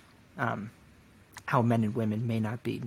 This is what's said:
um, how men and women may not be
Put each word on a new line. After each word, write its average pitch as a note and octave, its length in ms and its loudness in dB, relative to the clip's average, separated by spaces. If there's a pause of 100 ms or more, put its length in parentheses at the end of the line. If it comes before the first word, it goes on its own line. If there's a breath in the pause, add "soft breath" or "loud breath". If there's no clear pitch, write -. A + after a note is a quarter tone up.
(380 soft breath)
um, A2+ 320 -2 (800)
how C3 140 4
men A#2 220 4
and G#2 120 0
women A2 320 -2
may A2+ 120 0
not A2 240 -4
be A2+ 240 -4